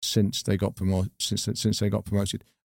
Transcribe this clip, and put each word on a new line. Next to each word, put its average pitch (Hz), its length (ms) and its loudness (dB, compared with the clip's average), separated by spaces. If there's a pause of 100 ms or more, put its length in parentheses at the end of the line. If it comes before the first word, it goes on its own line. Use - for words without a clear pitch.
since - 400 2
they 101 140 2
got 98 180 -2
promo-, 95 340 2 (100)
since, - 280 -4 (120)
since 107 200 2
they 104 100 2
got 101 160 -2
promoted. 101 380 -2 (220)